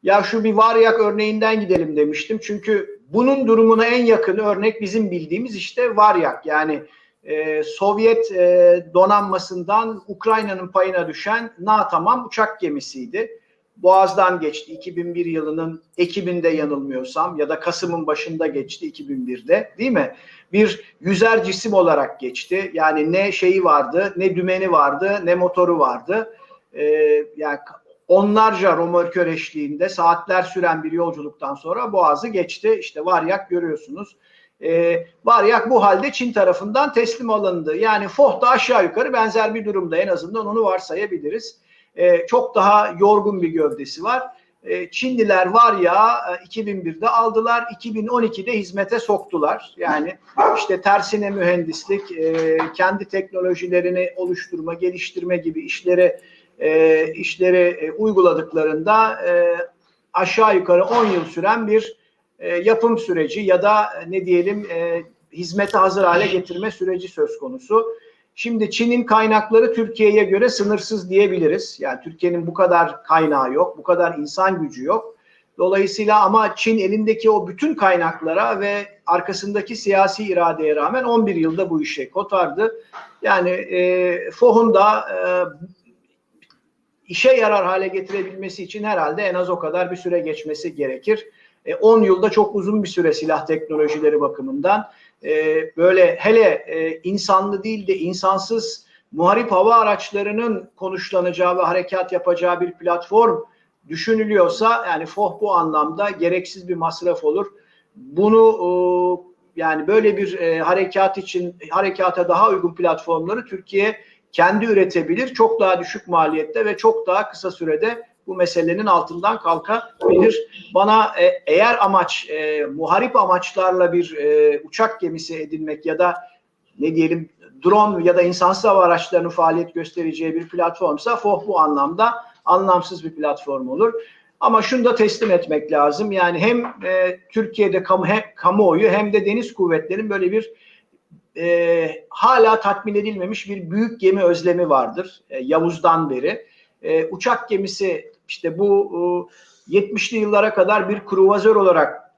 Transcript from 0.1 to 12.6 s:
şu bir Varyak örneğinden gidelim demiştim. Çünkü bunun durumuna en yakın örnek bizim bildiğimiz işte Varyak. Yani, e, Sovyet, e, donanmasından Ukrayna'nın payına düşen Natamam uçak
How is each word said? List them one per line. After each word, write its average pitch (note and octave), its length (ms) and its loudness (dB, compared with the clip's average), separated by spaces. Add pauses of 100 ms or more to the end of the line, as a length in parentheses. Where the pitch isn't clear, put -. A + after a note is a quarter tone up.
şu G#3+ 220 -2
bir A3 100 2
Varyak A3+ 460 4
örneğinden G#3+ 600 0
gidelim E3 360 0
demiştim. D3+ 460 -2
Çünkü G#3 680 -4
bunun B3+ 380 2
durumuna A3+ 400 4
en A#3+ 180 2
yakın A3 340 2
örnek G#3 420 -2
bizim G#3 300 -4
bildiğimiz F3+ 460 -6
işte A3 400 -4
Varyak. F3+ 500 2
Yani, D3+ 360 -2 (420)
e, D#3 380 -4
Sovyet, A3 720 0
e, F3 600 6
donanmasından F#3+ 1120 0
Ukrayna'nın G3+ 600 -4
payına F#3 400 -2
düşen A3 500 -6
Natamam A3 680 0
uçak - 340 -2